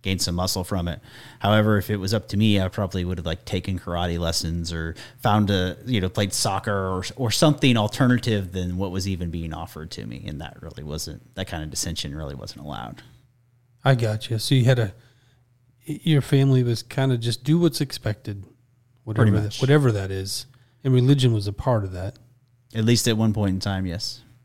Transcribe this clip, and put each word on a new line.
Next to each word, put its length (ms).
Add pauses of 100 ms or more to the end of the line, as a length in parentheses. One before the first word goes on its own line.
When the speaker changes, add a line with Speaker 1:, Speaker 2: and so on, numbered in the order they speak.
Speaker 1:
gained 220
some 140
muscle 280
from 240
it. 120 (400)
However, 380
if 120
it 60
was 180
up 140
to 100
me, 220
I 80
probably 360
would 140
have, 80
like, 180
taken 340
karate 400
lessons 540
or 220 (240)
found 320
a, 340
you 160
know, 80
played 240
soccer 400
or, 300 (140)
or 140
something 460
alternative 760
than 260
what 140
was 160
even 220
being 220
offered 400
to 140
me. 200
And 140
that 220
really 220
wasn't, 500
that 140
kind 160
of 60
dissension 440
really 220
wasn't 280
allowed. 380 (840)
Speaker 2:
I 120
got 340
you. 80
So 160
you 100
had 140
a, 160 (920)
y-, 160
your 180
family 400
was 220
kinda 340
just 240
do 160
what's 220
expected, 640 (580)
whatever 220
Speaker 1:
Pretty 140
Speaker 2:
that, 60
Speaker 1:
much. 160
Speaker 2:
whatever 320
that 200
is. 340 (380)
And 100
religion 380
was 160
a 40
part 320
of 80
that. 240 (600)
Speaker 1:
At 80
least 240
at 80
one 160
point 220
in 60
time, 260
yes. 340 (240)